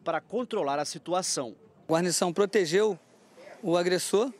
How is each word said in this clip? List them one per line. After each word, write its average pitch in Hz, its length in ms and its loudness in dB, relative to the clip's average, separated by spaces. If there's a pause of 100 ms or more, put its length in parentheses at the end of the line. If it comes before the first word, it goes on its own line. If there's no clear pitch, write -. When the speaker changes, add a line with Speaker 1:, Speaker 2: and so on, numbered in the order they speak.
Speaker 1:
para 160 160 -2
controlar 185 580 -4
a 147 60 -2
situação. 156 720 -4 (320)
Speaker 2:
A - 40 0
guarnição 175 400 2
protegeu 196 680 2 (640)
o 175 140 2
agressor 180 640 0